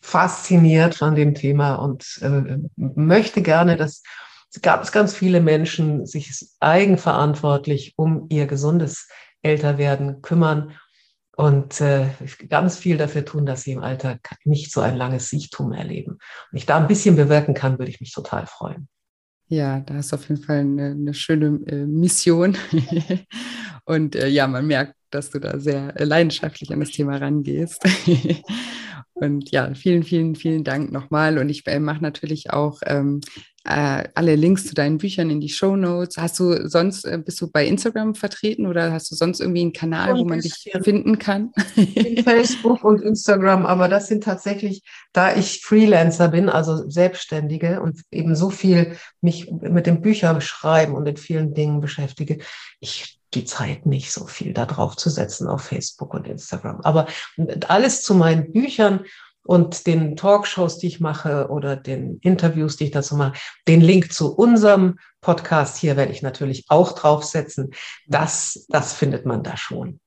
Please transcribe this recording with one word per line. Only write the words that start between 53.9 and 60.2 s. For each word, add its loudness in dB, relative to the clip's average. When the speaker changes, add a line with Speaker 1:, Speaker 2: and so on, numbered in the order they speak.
Speaker 1:
so -10
viel -10
da -2
drauf -4
zu -2
setzen -6
auf -4
Facebook -10
und -10
Instagram. -12
Aber 2
alles 2
zu 2
meinen 4
Büchern 2
und 2
den 0
Talkshows, 0